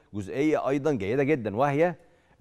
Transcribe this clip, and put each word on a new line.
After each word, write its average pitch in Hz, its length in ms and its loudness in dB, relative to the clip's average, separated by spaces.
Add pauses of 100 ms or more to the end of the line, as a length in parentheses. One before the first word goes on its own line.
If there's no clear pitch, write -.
(140)
جزئية 123 560 0
أيضًا 143 240 0
جيدة 117 300 0
جدًا، 120 320 0
وهي 147 400 2 (460)